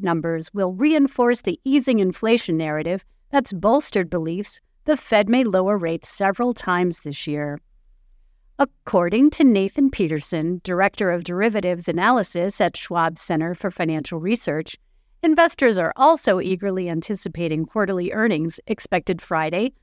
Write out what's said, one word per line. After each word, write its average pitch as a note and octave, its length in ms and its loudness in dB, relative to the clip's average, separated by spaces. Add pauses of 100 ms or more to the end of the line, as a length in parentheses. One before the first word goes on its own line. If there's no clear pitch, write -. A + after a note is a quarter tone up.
numbers E3 520 -2
will F#3+ 200 -2
reinforce C4 680 2
the - 220 -4
easing C4+ 340 2
inflation G3 600 0
narrative D#3+ 460 -4 (280)
that's C#4 200 2
bolstered G3+ 580 0
beliefs E3+ 520 -6 (240)
the - 100 4
Fed G#3 320 2
may B3 160 4
lower G3 340 2
rates E3 300 -4
several G#3+ 460 -2
times F3+ 480 -2
this - 260 -10
year. D3 320 -6 (1000)
According A3+ 720 2
to - 120 0
Nathan A#3 460 4
Peterson, E3 760 -2
Director F#3 480 0
of F3 140 -4
Derivatives F#3 640 -2
Analysis F#3+ 720 0
at F3 160 0
Schwab E3 400 -2
Center E3 360 -2
for F3+ 180 -6
Financial D#3+ 500 -4
Research, E3+ 560 -4 (440)
investors D#4 560 4
are E3 200 0
also C4 420 4
eagerly F#3 480 -4
anticipating E3 800 -4
quarterly F#3+ 480 -2
earnings F#3+ 540 0
expected F3+ 540 -4
Friday E3+ 600 -2